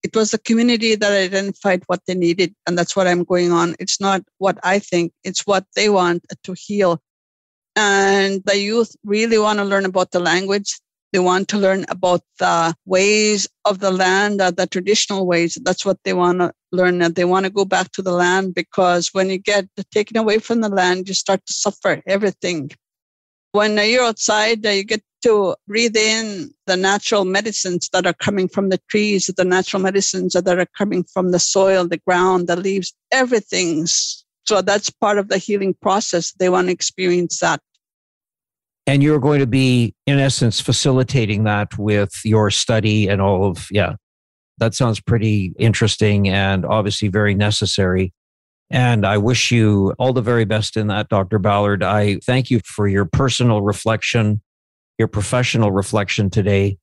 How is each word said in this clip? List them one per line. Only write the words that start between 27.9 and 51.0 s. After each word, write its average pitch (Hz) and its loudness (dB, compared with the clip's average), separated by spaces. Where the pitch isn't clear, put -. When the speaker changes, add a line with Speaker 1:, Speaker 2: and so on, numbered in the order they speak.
Speaker 1:
that 185 0
are 175 0
coming 196 -2
from 196 -2
the 185 0
trees, 208 0
the 185 0
natural 185 0
medicines 190 -2
that 180 0
are 180 0
coming 196 -2
from 180 0
the 170 2
soil, 190 2
the 170 -6
ground, 180 2
the 175 0
leaves, 190 -4
everything. 196 0
So 202 2
that's 202 0
part 208 0
of 196 -2
the 202 -2
healing 196 -2
process. 190 -2
They 185 0
want 180 0
to 185 0
experience 180 -2
that. 165 -2
Speaker 2:
And 139 4
you're 151 4
going 147 2
to 139 2
be, 123 2
in 143 2
essence, 131 0
facilitating 120 0
that 104 -2
with 104 0
your 107 4
study 107 0
and 98 0
all 98 2
of, 95 -4
yeah. 98 0
That 113 0
sounds 117 0
pretty 104 0
interesting 104 2
and 98 0
obviously 104 -2
very 104 0
necessary. 95 0
And 120 2
I 101 2
wish 113 0
you 104 4
all 127 0
the 107 0
very 113 2
best 107 -2
in 107 -2
that, 104 -4